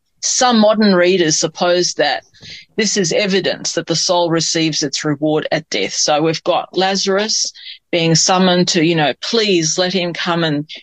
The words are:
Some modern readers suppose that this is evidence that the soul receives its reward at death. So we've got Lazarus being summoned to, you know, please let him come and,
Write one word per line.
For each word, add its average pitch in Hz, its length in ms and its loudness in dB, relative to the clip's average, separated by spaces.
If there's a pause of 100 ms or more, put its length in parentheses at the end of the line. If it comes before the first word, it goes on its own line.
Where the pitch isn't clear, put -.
(220)
Some 247 360 2
modern 214 360 4
readers 175 440 2
suppose 175 560 0
that 147 300 -2 (520)
this 208 200 -2
is 175 160 0
evidence 185 600 -2
that 165 140 -4
the 170 80 -2
soul 175 340 0
receives 160 540 -2
its - 220 -6
reward 151 480 -2
at - 180 -4
death. - 220 -4
So 151 300 0
we've 160 200 0
got - 340 -2
Lazarus 190 760 -2 (400)
being 165 240 2
summoned 180 520 2
to, 160 160 2
you 165 120 2
know, 143 240 2
please 196 580 0
let 180 140 0
him 175 200 -2
come 170 300 -2
and, 151 260 -2 (140)